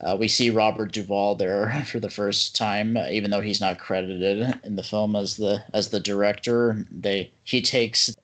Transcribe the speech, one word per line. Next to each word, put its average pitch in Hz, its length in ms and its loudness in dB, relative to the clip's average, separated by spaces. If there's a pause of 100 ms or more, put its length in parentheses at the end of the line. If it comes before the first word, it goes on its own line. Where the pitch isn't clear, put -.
Uh, 92 180 0
we 110 100 2
see 120 200 2
Robert 110 440 2
Duvall 101 420 0
there 101 500 0
<laughs> - 20 -8
for 123 140 -6
the 104 80 -4
first - 480 -2
time, 107 400 0
uh, 104 140 0
even 101 200 0
though 101 120 0
he's 104 180 -2
not 92 180 0
credited 95 840 -2
in 107 120 -4
the 95 60 -4
film 107 320 0
as 101 220 -2
the, 104 260 0 (120)
as 104 160 0
the 104 100 0
director. 104 880 2
They, 98 400 -2 (140)
he 127 160 2
takes, 117 640 0